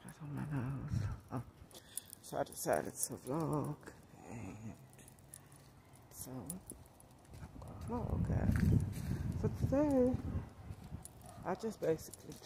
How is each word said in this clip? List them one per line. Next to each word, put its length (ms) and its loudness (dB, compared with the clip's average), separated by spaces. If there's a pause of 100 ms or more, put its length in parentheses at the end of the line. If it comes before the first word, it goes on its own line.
that's 180 -14
on 100 -8
my 120 -2 (120)
nose. 440 0 (320)
Oh. 100 -2 (800)
So 160 -4
I 60 4
decided 500 2
to 200 -2
vlog, 640 0 (520)
and 440 -8 (1400)
so 180 -10 (1120)
I'm 160 -12
gonna 460 -4
vlog, 240 2
guys. 500 6 (640)
So 60 4 (100)
today, 580 6 (1300)
I 60 0
just 260 -4
basically 540 0 (120)